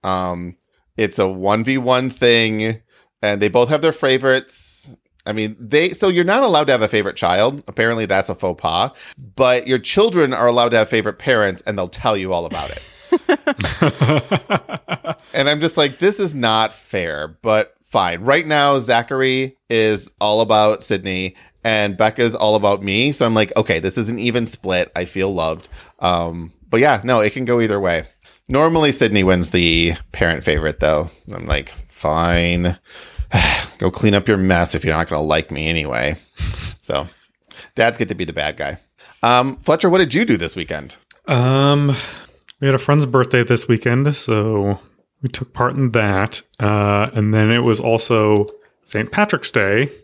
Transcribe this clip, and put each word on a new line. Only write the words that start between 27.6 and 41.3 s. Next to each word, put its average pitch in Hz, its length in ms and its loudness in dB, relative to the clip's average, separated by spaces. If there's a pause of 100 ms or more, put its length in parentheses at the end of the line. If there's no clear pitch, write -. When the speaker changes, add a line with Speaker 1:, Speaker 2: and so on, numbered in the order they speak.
Speaker 1:
either 104 200 0
way. 85 240 -2 (440)
Normally, 156 440 2
Sydney 104 320 2
wins 90 260 2
the 82 440 2 (180)
parent 82 320 -2
favorite, 76 360 -2
though. 78 300 0 (240)
I'm 82 120 -12
like, 73 220 -2
"Fine. 87 1120 -2 (540)
<sighs> - 460 -2
Go 92 120 0
clean 104 240 2
up 98 120 0
your 107 120 2
mess 90 360 2
if 78 100 -4
you're 78 120 0
not 82 120 -2
gonna 76 140 -2
like 78 280 0
me 76 180 -4
anyway." 73 480 -4 (640)
So, - 260 -6 (680)
dads 117 240 0
get 113 100 -2
to - 60 -8
be 87 100 -6
the 80 80 -10
bad 76 240 -6
guy. 71 220 -8 (440)
Um, 123 400 2
Fletcher, 160 280 2
what 185 80 4
did 139 160 0
you 190 100 2
do 110 120 2
this 85 200 -6
weekend? 76 400 -10 (300)
Speaker 2:
Um, 139 680 2 (680)